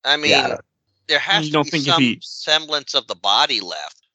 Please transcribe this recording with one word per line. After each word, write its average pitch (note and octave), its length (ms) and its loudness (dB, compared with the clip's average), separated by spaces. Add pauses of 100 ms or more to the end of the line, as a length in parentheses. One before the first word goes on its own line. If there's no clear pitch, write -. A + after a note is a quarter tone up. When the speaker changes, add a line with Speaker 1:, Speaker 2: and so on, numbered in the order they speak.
Speaker 1:
I C#3+ 140 2
mean, D3+ 140 2
Speaker 2:
Yeah. C3 240 2 (500)
Speaker 1:
there D3+ 120 2
has F3+ 280 0
Speaker 3:
You D3 40 -6
Speaker 1:
to - 40 -4
Speaker 3:
don't D3+ 100 4
Speaker 1:
be D3 60 -6
Speaker 3:
think C#3+ 160 -2
if C#3+ 80 2
Speaker 1:
some D#3 80 4
Speaker 3:
he A#2+ 180 2
Speaker 1:
semblance D3+ 760 -4
of B2+ 120 -2
the G2+ 100 -8
body A2 440 2
left. D#2 420 -12 (120)